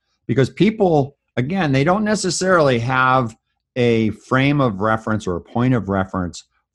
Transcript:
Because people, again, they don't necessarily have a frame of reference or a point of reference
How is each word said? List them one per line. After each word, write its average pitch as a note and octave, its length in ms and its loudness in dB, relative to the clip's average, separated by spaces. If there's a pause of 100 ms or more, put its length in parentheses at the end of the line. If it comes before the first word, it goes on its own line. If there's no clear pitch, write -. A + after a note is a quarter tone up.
(260)
Because B2+ 240 0
people, F3 640 0 (200)
again, D3+ 360 -2
they C3+ 120 2
don't F#3+ 200 0
necessarily F3+ 760 0
have B2+ 580 0 (400)
a A#2 340 2
frame C#3 500 0
of G#2+ 200 -2
reference A2 460 -2
or F2+ 100 -4
a E2 40 -8
point B2+ 340 -2
of F#2+ 140 -2
reference F#2+ 560 -4 (300)